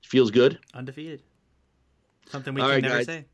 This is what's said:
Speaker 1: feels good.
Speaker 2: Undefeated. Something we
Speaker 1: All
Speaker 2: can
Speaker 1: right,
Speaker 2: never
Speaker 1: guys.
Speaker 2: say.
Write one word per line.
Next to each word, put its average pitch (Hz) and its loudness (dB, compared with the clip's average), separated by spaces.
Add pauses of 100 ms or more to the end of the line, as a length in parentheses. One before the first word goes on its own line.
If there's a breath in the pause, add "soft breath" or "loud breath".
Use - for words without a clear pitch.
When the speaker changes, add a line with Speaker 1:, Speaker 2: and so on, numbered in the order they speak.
Speaker 1:
feels 127 2
good. 123 4 (160)
Speaker 2:
Undefeated. 135 -14 (1040)
Something 135 -10
we 135 -2
Speaker 1:
All 131 2
Speaker 2:
can 139 4
Speaker 1:
right, - 2
Speaker 2:
never 123 0
Speaker 1:
guys. - -4
Speaker 2:
say. 160 -12